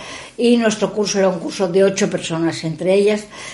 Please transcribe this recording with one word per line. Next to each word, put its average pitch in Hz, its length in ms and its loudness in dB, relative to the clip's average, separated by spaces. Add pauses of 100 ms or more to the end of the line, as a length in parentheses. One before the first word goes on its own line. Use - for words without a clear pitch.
(360)
y 240 220 4
nuestro 214 340 0
curso 202 280 0
era 190 100 4
un 180 80 -2
curso 196 300 -4
de 185 160 4
ocho 196 260 2
personas. 165 540 -4
Entre 165 280 -2
ellas 208 320 2 (300)